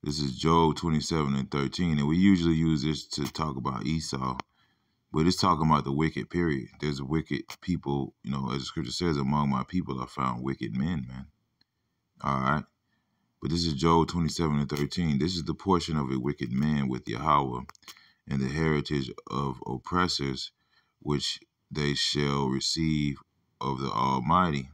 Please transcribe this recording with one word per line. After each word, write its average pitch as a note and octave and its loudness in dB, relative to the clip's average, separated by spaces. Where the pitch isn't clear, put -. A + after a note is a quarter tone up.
this D2 -4
is C2+ -2
Job D#2+ 6
twenty-seven D#2 0
and C2+ -2
thirteen, D2 0
and C#2+ 2
we D#2+ 4
usually F2+ 6
use D#2+ 2
this D2+ -2
to D2 -4
talk D2 -4
about B1+ -4
Esau, C2 -2
but D#2 4
it's F2+ 4
talking D#2+ 4
about D2 6
the C2 -2
wicked, D2 0
period. D#2 -2
There's C#2+ -2
wicked C#2+ -2
people, C#2+ -2
you - -6
know, C2+ -4
as C2+ -2
the B1+ -8
scripture B1 -6
says, E2+ 0
"Among C#2+ 0
my B1+ -2
people C2 -4
I B1+ -6
found B1+ -4
wicked B1+ -6
men," D2 -2
man. C2 -14
All C2+ 0
right? C#2+ 0
But C#2 -2
this E2+ 0
is D#2+ 2
Job E2 6
twenty-seven D#2+ 0
and C#2+ 0
thirteen. D2 0
"This F2+ 0
is E2 -4
the D#2 -4
portion E2 0
of C2+ -2
a C2 -2
wicked C2+ -4
man C#2+ 0
with B1 -6
Yahweh, C2 0
and C2+ -2
the C2 -2
heritage D2 0
of C#2 -4
oppressors, C#2 -2
which - -4
they D2 0
shall C#2 0
receive D2 0
of C2+ -4
the C2 -4
Almighty. C2+ 0